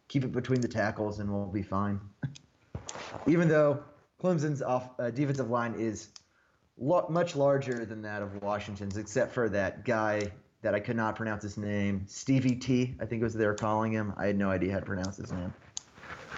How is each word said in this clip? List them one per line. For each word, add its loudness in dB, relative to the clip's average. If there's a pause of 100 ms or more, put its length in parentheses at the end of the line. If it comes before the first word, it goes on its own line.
Keep 0
it -4
between 2
the 0
tackles 0
and -2
we'll 0
be -2
fine. 0 (220)
<laughs> -10
Even 6
though 6 (400)
Clemson's 2
off-, -2
uh, 0
defensive 0
line 0
is -2 (680)
lo-, 2
much 0
larger 2
than -8
that -6
of -8
Washington's, -4
except 0
for 2
that -2
guy 0 (320)
that 2
I 2
could -4
not 0
pronounce -4
his -6
name, 0
Stevie 2
T, 0
I -4
think -2
was 0
what 0
they 4
were 4
calling 0
him. 0
I -2
had 2
no 2
idea 2
how 0
to -6
pronounce -4
his -8
name. -6 (840)